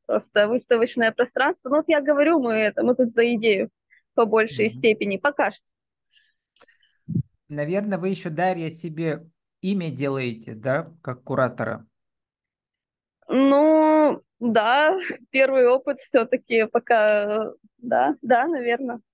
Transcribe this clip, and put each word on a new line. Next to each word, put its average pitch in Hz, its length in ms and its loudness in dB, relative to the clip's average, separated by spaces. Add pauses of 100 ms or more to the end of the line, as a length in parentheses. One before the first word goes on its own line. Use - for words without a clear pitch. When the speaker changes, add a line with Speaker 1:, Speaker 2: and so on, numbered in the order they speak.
Speaker 1:
Просто 208 420 0
выставочное 233 640 0
пространство, 254 580 -2
ну, 285 80 2
вот 311 100 -2
я 302 140 2
говорю, 294 380 2
мы 233 140 -2
это, 214 300 -2
мы 247 120 2
тут 240 160 0
за 240 240 2
идею 208 340 0 (440)
по 233 120 2
большей 220 440 0
Speaker 2:
Мгм. - 0 -
Speaker 1:
степени, 214 480 0
пока 269 340 -2
что. - 80 -20 (1900)
Speaker 2:
Наверное, 180 500 -6
вы 185 120 -4
ещё, 170 200 -8
Дарья, 170 400 -4
себе 160 560 -8 (360)
имя 185 280 -4
делаете, 127 640 -6
да, 131 380 -4 (100)
как 127 220 -12
куратора? 120 640 -4 (1400)
Speaker 1:
Ну, 302 960 4 (180)
да, 240 560 2 (340)
первый 269 380 4
опыт 262 320 0
всё-таки 226 640 0
пока, 214 840 0 (260)
да, 247 440 0
да, 247 240 2
наверно, 240 540 -4 (140)